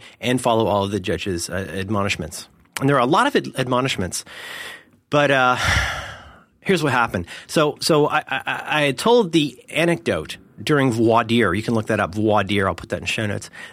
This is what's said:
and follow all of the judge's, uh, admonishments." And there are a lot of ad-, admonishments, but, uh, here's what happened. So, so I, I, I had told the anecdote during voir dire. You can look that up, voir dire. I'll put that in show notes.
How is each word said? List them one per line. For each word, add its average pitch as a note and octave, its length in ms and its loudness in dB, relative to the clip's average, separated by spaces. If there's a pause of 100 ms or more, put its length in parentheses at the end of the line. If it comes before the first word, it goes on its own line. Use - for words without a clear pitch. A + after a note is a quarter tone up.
(200)
and B2 220 0
follow A2+ 240 2
all G2 180 2
of G2 60 -4
the G2+ 100 -2
judge's, F2+ 520 -4
uh, - 20 -12
admonishments." F#2+ 960 -6 (300)
And C#3 100 2
there C#3+ 60 4
are C3+ 40 4
a B2 60 4
lot G3 220 4
of C#4 80 0
ad-, D3+ 240 -4
admonishments, B2 640 -2 (840)
but, D3 180 4
uh, B2+ 280 4 (1040)
here's F3+ 200 2
what C#3 120 0
happened. A2+ 340 0 (180)
So, D3+ 340 2
so D3 280 4
I, D3+ 200 0
I, C3 380 -6
I D3+ 160 -2
had C#3 160 2
told A3 360 4
the D#3 360 0
anecdote C3+ 680 -2 (240)
during C3+ 300 2
voir A2+ 320 4
dire. A2+ 300 2
You G#2 80 -2
can A#2+ 140 -2
look G#2+ 120 0
that G#2+ 120 0
up, F#2+ 160 -2
voir G#2+ 280 2
dire. G2 240 0
I'll F2 80 -2
put - 140 -14
that - 120 -6
in G2+ 40 -12
show G#2+ 220 -4
notes. G2+ 240 -8 (220)